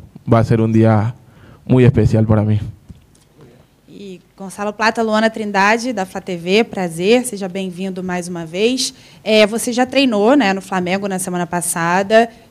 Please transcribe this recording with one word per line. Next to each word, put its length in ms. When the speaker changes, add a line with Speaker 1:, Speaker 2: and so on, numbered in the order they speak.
Speaker 1:
va 80
a 40
ser 160
un 120
día 420
muy 200
especial 420
para 160
mí. 160
Speaker 2:
E 240
Gonçalo 360
Plata, 320
Luana 260
Trindade, 640
da 120
Flá 160
T 160
V, 280
prazer, 600
seja 240
bem-vindo 540
mais 240
uma 180
vez. 480
É, 240
você 260
já 140
treinou, 500
né, 160
no 80
Flamengo 460
na 140
semana 260
passada, 840